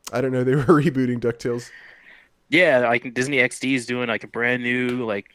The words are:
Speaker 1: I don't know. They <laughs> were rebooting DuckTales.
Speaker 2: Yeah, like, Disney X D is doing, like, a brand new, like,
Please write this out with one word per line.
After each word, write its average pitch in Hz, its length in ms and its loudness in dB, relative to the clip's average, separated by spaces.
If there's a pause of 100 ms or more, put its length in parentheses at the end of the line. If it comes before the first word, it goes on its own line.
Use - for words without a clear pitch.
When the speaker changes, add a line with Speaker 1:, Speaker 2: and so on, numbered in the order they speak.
(120)
Speaker 1:
I 123 100 -2
don't 131 100 -2
know. 127 100 0
They 127 120 2
<laughs> - 20 2
were 143 80 0
rebooting 131 560 2
DuckTales. 120 500 -4 (760)
Speaker 2:
Yeah, 139 400 4
like, 120 240 -2
Disney 131 280 -2
X 127 200 0
D 131 140 -2
is 123 120 -2
doing, 123 220 -4
like, 107 160 -4
a - 20 -16
brand 120 360 -4
new, 123 420 -2
like, 104 300 -6